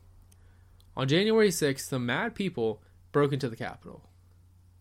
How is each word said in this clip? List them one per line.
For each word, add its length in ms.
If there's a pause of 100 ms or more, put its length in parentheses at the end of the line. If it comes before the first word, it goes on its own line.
(960)
On 120
January 420
sixth, 400
the 80
mad 380
people 480 (280)
broke 220
into 160
the 60
Capitol. 480 (760)